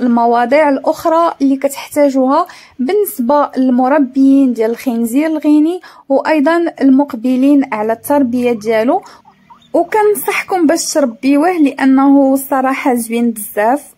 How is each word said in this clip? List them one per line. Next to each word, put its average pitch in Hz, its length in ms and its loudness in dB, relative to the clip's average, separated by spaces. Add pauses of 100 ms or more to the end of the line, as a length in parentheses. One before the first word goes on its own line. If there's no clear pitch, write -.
المواضيع 240 680 0
الاخرى 320 760 -2
اللي 269 140 0
كتحتاجوها 277 880 -2 (320)
بالنسبه 294 800 -2
للمربيين 262 960 2
ديال 220 180 -2
الخنزير 233 560 -2
الغيني 311 540 0 (280)
وايضا 311 720 0
المقبلين 262 960 2
على 214 180 -4
التربيه 247 600 -2
ديالو. 226 500 0 (720)
وكنصحكم 392 920 -2
باش 320 260 -2
تربيوه 285 600 0
لانه 277 840 2
الصراحه 269 600 -2
زوين 233 360 -2
بزاف. 220 520 -4 (160)